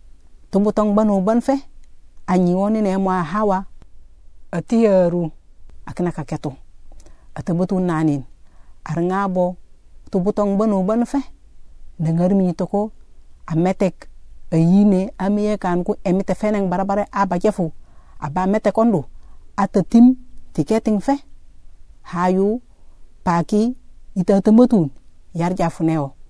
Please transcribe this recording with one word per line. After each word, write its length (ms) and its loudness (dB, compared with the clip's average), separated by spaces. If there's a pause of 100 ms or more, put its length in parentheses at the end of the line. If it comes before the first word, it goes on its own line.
(520)
tubu 200 2
tong 240 2
banu 260 4
ban 200 2
fe, 120 0 (760)
a 100 2
nyi 180 4
wani 260 0
ne 160 0
mo 140 0
a 120 0
hawa, 420 -2 (880)
a 100 -4
ti 240 2
ya 240 4
ru, 200 -2 (560)
a 80 -14
kina 180 -4
ka 120 -10
keto. 320 -8 (800)
A 80 -8
ta 100 -2
batu 260 -2
nanin, 440 0 (600)
ar 180 -4
nga 240 -2
bo, 280 -2 (560)
tubu 200 0
tong 260 0
banu 260 2
ban 220 0
fe, 140 -4 (800)
na 140 0
ngar 220 2
mi 180 2
to 140 -4
ko, 240 -4 (560)
a 80 -6
metek, 520 0 (420)
Ayine 680 4
amiye 440 -2
kan 240 -2
ku 160 -2
emite 320 0
feneng 360 0
barabara 440 -2
aba 240 0
jefu. 320 0 (480)
Aba 320 -2
mete 240 2
kondo. 320 2 (480)
Ata 320 0
tim 320 8 (360)
tiketing 440 0
fe. 240 0 (800)
Hayu 600 0 (600)
paki 560 0 (400)
ita 240 2
temetun. 480 6 (480)
Yar 160 -2
jafu 320 -2
neo. 320 -2 (120)